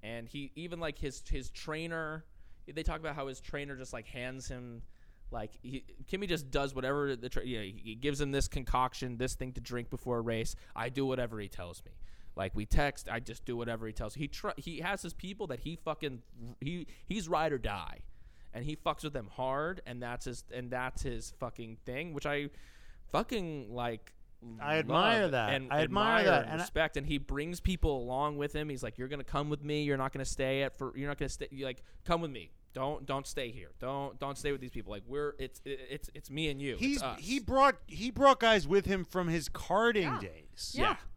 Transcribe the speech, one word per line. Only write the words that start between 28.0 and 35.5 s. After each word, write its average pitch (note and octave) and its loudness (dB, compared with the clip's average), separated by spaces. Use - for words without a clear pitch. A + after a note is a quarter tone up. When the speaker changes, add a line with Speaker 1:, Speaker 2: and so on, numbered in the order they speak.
Speaker 1:
with C#3+ 0
him. D3+ -2
He's C3 -4
like, A2+ -6
"You're B2+ -4
gonna C#3+ -4
come D3 0
with D3 0
me. D3+ 2
You're C#3+ 4
not C3+ 0
gonna C3+ -4
stay C3+ 2
at C3 -4
for, C3 -4
you're C#3+ -2
not C#3+ -2
gonna C#3 0
stay. - -6
You're C3+ -4
like, B2+ -6
come E3+ 4
with E3 -2
me. F#2+ -10
Don't, C3+ -2
don't C3+ 0
stay B2+ -4
here. F#2+ -10
Don't, C3+ -4
don't C#3 -4
stay C#3+ 0
with C#3 0
these B2 -8
people. G2+ -6
Like, G2+ -6
we're, C#3+ -2
it's, C3 -8